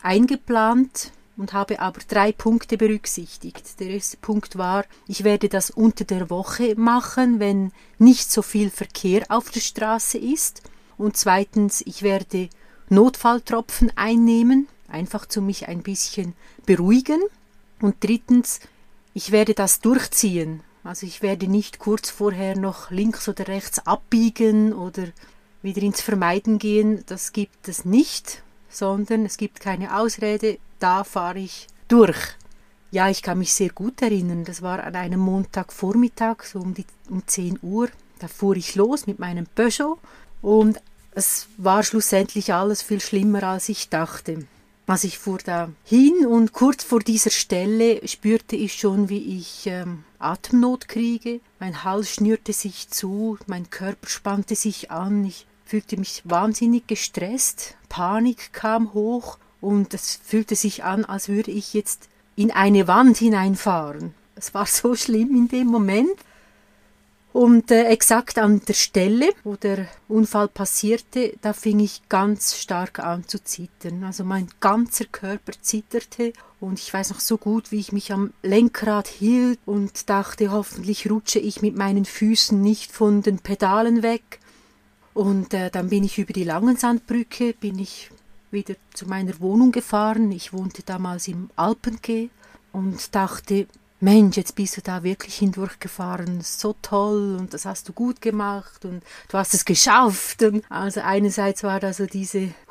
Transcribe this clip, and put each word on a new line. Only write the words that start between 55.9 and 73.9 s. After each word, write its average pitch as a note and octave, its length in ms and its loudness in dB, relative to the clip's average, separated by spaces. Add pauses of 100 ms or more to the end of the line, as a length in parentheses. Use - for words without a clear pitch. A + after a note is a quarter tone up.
mich - 280 -8
wahnsinnig A3 600 2
gestresst, - 880 -6 (140)
Panik A3 640 -2
kam A3 420 -2
hoch A#3 440 -4 (220)
und G3+ 340 0
es - 280 -8
fühlte G#3+ 320 -2
sich - 300 -2
an, G3+ 200 -2
als - 240 -8
würde G3+ 220 -2
ich G3+ 240 -8
jetzt - 340 -4 (280)
in G#3+ 160 2
eine G3 340 6
Wand A3+ 300 8
hineinfahren. F#3 960 0 (220)
Es - 180 -12
war G3+ 120 -2
so - 280 0
schlimm A#3 400 0
in A#3+ 140 4
dem B3+ 180 0
Moment. A3+ 480 2 (1200)
Und, A#3+ 380 6
äh, A#3 180 6
exakt A#3 500 2
an G#3 280 4
der G#3 80 0
Stelle, A3 560 2 (140)
wo G3+ 120 -8
der G3 320 -4 (200)
Unfall G#3+ 400 2
passierte, A3 920 -2
da G#3+ 100 -2
fing G#3 280 0
ich - 280 -2
ganz G3+ 480 0
stark - 440 -8
an E3+ 260 -6
zu - 160 -10
zittern. F3 640 -12